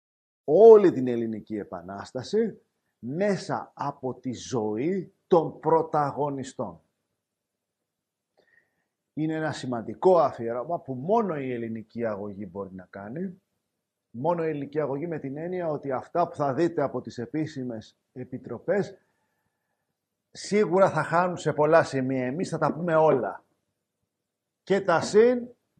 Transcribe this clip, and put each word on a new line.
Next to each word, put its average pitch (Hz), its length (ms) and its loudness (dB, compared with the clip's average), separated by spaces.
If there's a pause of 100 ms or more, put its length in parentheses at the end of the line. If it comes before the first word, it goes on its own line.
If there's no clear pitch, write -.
(440)
όλη 202 480 10
την 131 160 -2
Ελληνική 113 480 -4
Επανάσταση 101 1040 -4 (380)
μέσα 151 760 -4
από 131 400 -6
τη 131 180 -8
ζωή 117 800 -4 (140)
των 156 340 2
πρωταγωνιστών. 139 1200 -2 (2250)
Είναι 156 200 -4
ένα 156 180 -4
σημαντικό 123 640 0
αφιέρωμα 123 640 -2
που 135 140 -10
μόνο 180 420 -2
η 131 160 -6
ελληνική 113 520 -8
αγωγή 104 480 -8
μπορεί 95 220 -12
να 92 160 -16
κάνει. 131 520 -12 (680)
Μόνο 165 340 -4
η 160 40 -2
ελληνική 147 320 -6
αγωγή 143 260 -4
με 160 120 -8
την 139 180 -10
έννοια 175 320 -6
ότι 139 240 -6
αυτά - 360 -2
που - 60 -16
θα 139 200 0
δείτε 165 280 0
από 127 180 -4
τις - 180 -12
επίσημες 123 800 -8 (160)
επιτροπές 127 840 -6 (1300)
σίγουρα 190 600 2
θα 151 120 -2
χάνουν 175 340 0
σε 151 160 -2
πολλά 151 300 4
σημεία. 131 440 -2
Εμείς 151 220 -6
θα 160 100 -6
τα 147 160 0
πούμε 165 200 -2
όλα. 143 500 2 (1200)
Και 190 180 0
τα 175 200 2
συν 240 480 4 (320)